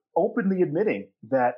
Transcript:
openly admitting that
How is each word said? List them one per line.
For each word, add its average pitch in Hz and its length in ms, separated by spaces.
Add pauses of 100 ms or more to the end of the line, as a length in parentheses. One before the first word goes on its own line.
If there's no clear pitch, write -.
(160)
openly 190 460
admitting 151 460 (220)
that 123 280